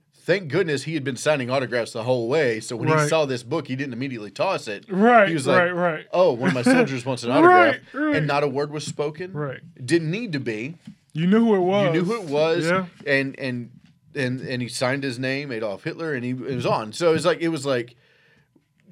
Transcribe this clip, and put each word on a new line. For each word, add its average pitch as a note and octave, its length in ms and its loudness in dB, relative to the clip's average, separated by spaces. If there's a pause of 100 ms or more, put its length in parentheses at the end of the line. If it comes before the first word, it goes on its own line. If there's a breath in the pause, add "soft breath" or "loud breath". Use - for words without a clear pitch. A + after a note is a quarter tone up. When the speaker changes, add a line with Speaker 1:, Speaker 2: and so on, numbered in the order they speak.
(140)
Speaker 1:
thank F#3 340 -2
goodness D3+ 360 -2
he D#3+ 100 -6
had C#3+ 100 -4
been B2+ 120 -6
signing C#3 340 0
autographs A#2+ 420 -2
the A2+ 120 -8
whole B2 240 0
way. B2 320 0
So A#2 160 -8
when B2 120 -4
he D#3 60 4
Speaker 2:
Right. D3+ 140 2
Speaker 1:
saw D#3 160 2
this B2+ 180 -4
book, C3+ 240 -6
he B2+ 80 -6
didn't C3 200 -6
immediately A2+ 360 -8
toss D#3+ 380 -4
it. G2+ 200 -8
Speaker 2:
Right, G#3+ 400 6
Speaker 1:
He E3+ 60 -2
was - 120 -2
like, F#3 120 6
Speaker 2:
right, F3 140 2
right. F3 400 -2
Speaker 1:
"Oh, F3 220 6
one B2 160 0
of - 40 2
my - 80 0
Speaker 2:
<laughs> A#3+ 100 6
Speaker 1:
soldiers C3+ 320 2
wants B2 200 -4
an A#2 80 -2
autograph," D#4+ 440 6 (160)
Speaker 2:
Right, B3+ 80 -8
right. D4+ 160 0
Speaker 1:
and D3+ 120 0
not C#3+ 160 2
a D3 40 0
word C#3+ 220 -4
was D3 160 -8
spoken. D#3 460 -6
Speaker 2:
Right. C#3+ 280 -8 (240)
Speaker 1:
Didn't D#3 280 2
need A3 220 -6
to C3+ 60 -4
be. A#2 360 -6 (400)
Speaker 2:
You E3+ 120 0
knew G#3 160 6
who A3 100 4
it F#3 60 4
was. F#3 340 2
Speaker 1:
You F3+ 80 0
knew - 40 -2
who A3+ 160 -4
it E3 60 -10
was. D#3+ 380 0
Speaker 2:
Yeah. F3+ 200 0 (200)
Speaker 1:
And, C3+ 320 0
and, B2 320 -8 (460)
and, C3 240 -2
and B2 200 -6
he B2 60 -6
signed C3+ 380 -2
his B2 120 -6
name, C3+ 360 -6
Adolf G#2+ 320 -6
Hitler, D#3+ 280 -6
and B2 120 -4
he, B2 80 -4
it B2+ 240 -6
was B2 100 -4
on. A#2 260 -2
So E3 180 2
it - 20 6
was D#3 120 0
like, E3 160 2
it E3 100 -2
was D3 140 -4
like, B2 300 -2 (960 soft breath)